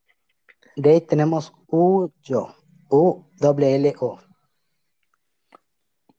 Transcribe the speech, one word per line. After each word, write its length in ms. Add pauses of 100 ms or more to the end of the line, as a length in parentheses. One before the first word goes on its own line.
(760)
De 160
ahí 100
tenemos 520 (140)
huyo. 840 (360)
U 340 (140)
doble 380
L 240
O. 200 (2000)